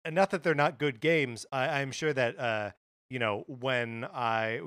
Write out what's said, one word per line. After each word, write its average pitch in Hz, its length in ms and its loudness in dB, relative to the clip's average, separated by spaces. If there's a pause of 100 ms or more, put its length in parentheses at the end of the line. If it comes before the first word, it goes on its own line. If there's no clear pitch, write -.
and 160 80 -6
not 190 180 4
that 180 120 -2
they're 165 100 4
not 143 240 2
good 135 240 -2
games. 147 500 2
I, 139 300 0
I'm 135 100 -4
sure 151 220 -2
that, 123 260 0
uh, 110 320 -2 (380)
you 127 80 -8
know, 110 300 0
when 120 680 -2
I, 113 540 0